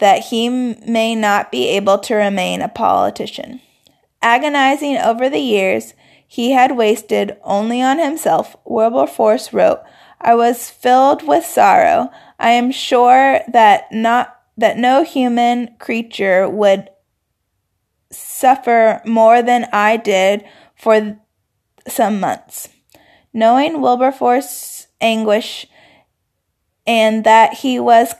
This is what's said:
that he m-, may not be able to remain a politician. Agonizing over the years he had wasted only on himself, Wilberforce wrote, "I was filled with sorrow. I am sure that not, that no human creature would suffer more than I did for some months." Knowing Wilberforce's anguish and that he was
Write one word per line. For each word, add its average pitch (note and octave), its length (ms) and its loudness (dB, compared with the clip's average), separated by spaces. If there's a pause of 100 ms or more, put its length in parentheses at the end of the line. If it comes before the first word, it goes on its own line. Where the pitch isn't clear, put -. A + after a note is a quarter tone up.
that G3+ 240 2
he A#3 220 -4
m-, B3 300 -6 (100)
may A3+ 280 -2
not G#3 360 -2
be - 180 -4
able G3 320 0
to A3+ 140 -6
remain G3 460 -2
a - 80 -6
politician. - 920 -4 (580)
Agonizing C#4 760 0
over A#3+ 320 -2
the D4+ 100 -4
years G#3+ 540 -2 (340)
he A#3+ 220 -4
had C4 260 2
wasted G#3+ 680 -2
only A3 380 -4
on C4+ 180 0
himself, C#4 680 -2
Wilberforce A#3 880 0
wrote, F#3 280 -4 (420)
"I A#3 120 2
was A#3+ 360 0
filled C4+ 560 0
with D4+ 180 0
sorrow. G3 640 2 (300)
I A#3 140 0
am A#3+ 180 0
sure C4 800 2
that A3 440 2
not, A3+ 420 -2 (220)
that G#3+ 220 0
no B3+ 240 2
human A#3+ 760 -2
creature G3 720 -2
would G#3 400 0 (1200)
suffer A#3 920 0
more A3+ 380 4
than A#3+ 280 -2
I G#3+ 280 0
did G3+ 460 -2 (300)
for G#3+ 440 0 (680)
some G#3+ 340 -2
months." - 480 -8 (680)
Knowing C4 480 2
Wilberforce's B3+ 1040 -2 (140)
anguish A3 680 -2 (1200)
and A3 380 0
that A3 300 6
he B3+ 240 -4
was A#3+ 420 4